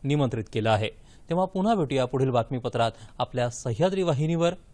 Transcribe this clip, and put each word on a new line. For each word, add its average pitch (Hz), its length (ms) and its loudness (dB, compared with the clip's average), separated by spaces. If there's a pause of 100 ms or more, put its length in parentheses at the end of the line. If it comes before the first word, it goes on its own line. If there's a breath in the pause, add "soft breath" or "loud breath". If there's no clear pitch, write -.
निमंत्रित 135 480 0
केलं 110 180 0
आहे. 110 200 2 (380 soft breath)
तेव्हा 175 160 0
पुन्हा 190 300 0
भेटूया 139 300 0
पुढील 131 260 0
बातमीपत्रात 117 640 0 (260 loud breath)
आपल्या 123 320 -2
सह्याद्री 175 520 -2
वाहिनीवर. 165 520 0 (200)